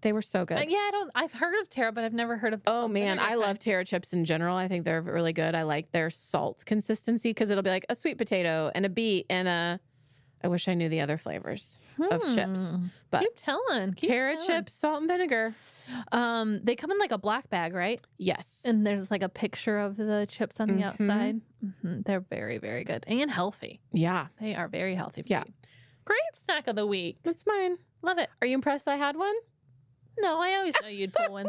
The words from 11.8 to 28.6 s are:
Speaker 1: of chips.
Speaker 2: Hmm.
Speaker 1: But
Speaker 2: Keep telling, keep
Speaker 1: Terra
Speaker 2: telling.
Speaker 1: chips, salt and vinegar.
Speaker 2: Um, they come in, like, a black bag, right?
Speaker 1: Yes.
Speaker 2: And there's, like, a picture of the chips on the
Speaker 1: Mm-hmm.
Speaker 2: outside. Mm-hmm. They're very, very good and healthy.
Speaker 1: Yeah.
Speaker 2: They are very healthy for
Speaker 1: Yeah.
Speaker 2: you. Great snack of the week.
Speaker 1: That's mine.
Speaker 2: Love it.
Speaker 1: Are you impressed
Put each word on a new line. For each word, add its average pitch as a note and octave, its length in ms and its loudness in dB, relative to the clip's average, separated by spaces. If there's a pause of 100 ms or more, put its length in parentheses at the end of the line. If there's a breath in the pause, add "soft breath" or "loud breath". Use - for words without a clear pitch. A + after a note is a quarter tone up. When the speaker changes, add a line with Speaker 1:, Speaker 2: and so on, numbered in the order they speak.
Speaker 1:
of A#4+ 120 2 (120)
chips. F#3 380 0
Speaker 2:
Hmm. F3+ 140 -2 (240 loud breath)
Speaker 1:
But - 100 4
Speaker 2:
Keep A4 160 2
telling, C#4+ 560 0
keep - 160 -2
Speaker 1:
Terra C4 280 2
Speaker 2:
telling. E4 120 -6
Speaker 1:
chips, E4+ 260 0
salt D4+ 280 0
and D#4+ 80 -2
vinegar. B3+ 440 2 (580 loud breath)
Speaker 2:
Um, A3+ 520 2
they A#3 120 2
come D#4 140 -4
in, G4 80 2
like, G4+ 140 2
a G#3+ 60 -2
black G#3+ 320 -2
bag, E3+ 240 0
right? F#3+ 260 0 (160)
Speaker 1:
Yes. - 480 -4
Speaker 2:
And A3 220 4
there's, G3 240 0
like, G3 120 0
a F#3+ 60 0
picture - 500 -2
of G3+ 200 -2
the G#3+ 320 0
chips - 300 -4
on A3 80 2
the G3 80 4
Speaker 1:
Mm-hmm. F#3+ 80 2
Speaker 2:
outside. G#3+ 560 0 (220)
Mm-hmm. F#3+ 440 -6
They're G3 140 0
very, F#3 360 -6
very A3+ 280 -6
good A3+ 220 -6
and C4+ 240 0
healthy. F#3 520 -4 (100)
Speaker 1:
Yeah. E3 360 2 (120)
Speaker 2:
They G#3+ 140 -4
are F3 140 -4
very F#3 260 -2
healthy - 260 -6
for - 80 -12
Speaker 1:
Yeah. F3+ 180 0
Speaker 2:
you. G#3 60 -20 (540 soft breath)
Great A4 140 4 (260)
snack D4+ 220 0
of A3+ 80 0
the G#3 100 0
week. F#3+ 360 -2
Speaker 1:
That's E4+ 240 -4
mine. F#4+ 300 2 (240)
Speaker 2:
Love F4 160 0
it. E4+ 140 0 (100)
Speaker 1:
Are A#3+ 60 2
you B3+ 80 2
impressed C#4 340 0